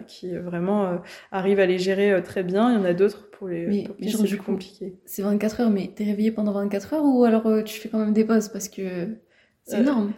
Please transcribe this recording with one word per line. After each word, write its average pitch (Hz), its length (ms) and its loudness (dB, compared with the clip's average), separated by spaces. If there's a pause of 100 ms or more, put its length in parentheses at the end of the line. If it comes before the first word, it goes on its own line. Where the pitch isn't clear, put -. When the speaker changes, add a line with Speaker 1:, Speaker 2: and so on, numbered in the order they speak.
Speaker 1:
qui 180 280 -12
vraiment, 180 500 -2
euh, 180 100 -2 (360)
arrivent 196 280 2
à 190 60 6
les 180 120 2
gérer, 190 340 2
euh, 185 100 2
très 185 220 -6
bien. 196 280 2
Il 233 60 4
y 202 40 2
en 185 40 0
a 175 80 2
d'autres 196 360 0
pour - 180 -14
les, 170 200 -6
Speaker 2:
Mais, 202 160 0
Speaker 1:
pour - 160 -12
Speaker 2:
mais 185 60 -8
Speaker 1:
qui 208 60 -2
Speaker 2:
genre, 214 100 2
Speaker 1:
c'est 202 60 4
Speaker 2:
du 190 80 -2
Speaker 1:
plus - 80 -6
Speaker 2:
coup, 208 80 -4
Speaker 1:
compliqué. 190 440 -8 (100)
Speaker 2:
c'est - 160 -10
vingt-quatre 208 400 0
heures, 233 80 2
mais 190 240 0
t'es 208 120 -6
réveillé 214 260 0
pendant 214 220 -2
vingt-quatre 202 400 -4
heures 302 120 0
ou 254 180 6
alors, 220 220 4
euh, 220 160 2
tu - 180 -8
fais - 100 -12
quand 220 100 -2
même 214 140 0
des 220 120 4
pauses 220 240 2
parce 202 180 -10
que - 140 -12 (840)
c'est 214 140 -6
Speaker 1:
Euh, 220 40 4
Speaker 2:
énorme. 233 360 2